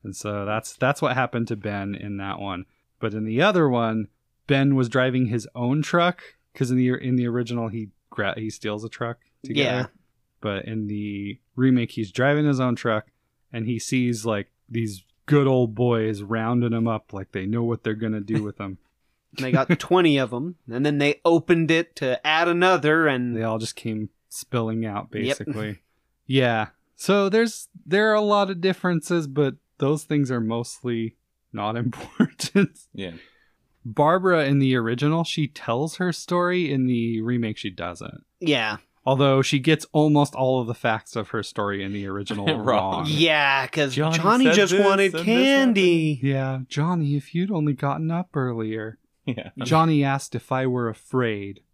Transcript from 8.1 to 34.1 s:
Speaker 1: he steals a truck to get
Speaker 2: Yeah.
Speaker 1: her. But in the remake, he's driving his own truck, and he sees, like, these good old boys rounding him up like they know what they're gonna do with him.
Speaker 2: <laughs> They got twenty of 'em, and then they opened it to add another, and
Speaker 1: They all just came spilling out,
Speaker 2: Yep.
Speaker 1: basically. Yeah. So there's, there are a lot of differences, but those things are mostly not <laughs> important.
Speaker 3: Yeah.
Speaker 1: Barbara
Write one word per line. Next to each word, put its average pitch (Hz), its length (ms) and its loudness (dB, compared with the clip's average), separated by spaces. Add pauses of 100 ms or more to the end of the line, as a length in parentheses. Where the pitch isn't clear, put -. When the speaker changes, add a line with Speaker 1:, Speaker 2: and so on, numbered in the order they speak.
Speaker 1:
he 110 140 -6
steals 107 340 -6
a 113 60 -10
truck 117 300 -8 (240)
to - 100 -10
get 143 100 2
Speaker 2:
Yeah. 127 200 0
Speaker 1:
her. - 80 -8 (500)
But 101 240 -4
in 110 220 -6
the 104 500 -8 (180)
remake, 127 360 4
he's 104 200 -6
driving 143 360 2
his 135 120 2
own 123 160 0
truck, 110 360 -2 (420)
and 113 140 -6
he 117 100 -4
sees, 120 480 -2
like, 104 240 -2 (180)
these 110 360 -6 (240)
good 143 180 4
old 127 300 2
boys 110 480 0
rounding 113 500 0
him 113 140 0
up 110 260 -4
like 95 200 -12
they 95 120 -6
know 117 180 -2
what 117 200 -4
they're 110 100 -2
gonna 110 280 -4
do 107 200 -2
with 104 160 -8
him. 98 260 -10
Speaker 2:
<laughs> - 40 -20 (500)
They 131 140 -4
got 135 280 2
twenty 170 380 4
of 123 160 0
'em, 156 220 -6 (120)
and 123 160 -4
then 147 140 2
they 143 260 0
opened 165 460 4
it 165 280 0
to 127 280 -2
add 156 220 2
another, 170 580 4
and 123 320 0
Speaker 1:
They 113 60 -2
all 110 160 -2
just 113 160 -8
came 107 340 -6 (180)
spilling 113 600 -4
out, 104 240 -8
Speaker 2:
Yep. - 0 -
Speaker 1:
basically. 107 680 -6 (480)
Yeah. 120 380 2 (280)
So 196 320 2
there's, 220 400 0 (180)
there 208 260 2
are 214 40 4
a 214 60 4
lot 208 280 2
of 175 120 -6
differences, 175 680 0
but 135 280 0 (240)
those 147 260 0
things 143 260 0
are 123 100 0
mostly 117 720 -4 (360)
not 107 260 -4
<laughs> 120 80 -4
important. - 920 -2 (140)
Speaker 3:
Yeah. 90 200 -10 (720)
Speaker 1:
Barbara 160 600 4